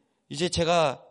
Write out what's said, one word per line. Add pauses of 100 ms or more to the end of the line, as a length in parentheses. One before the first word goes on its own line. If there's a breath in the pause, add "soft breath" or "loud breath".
(300)
이제
제가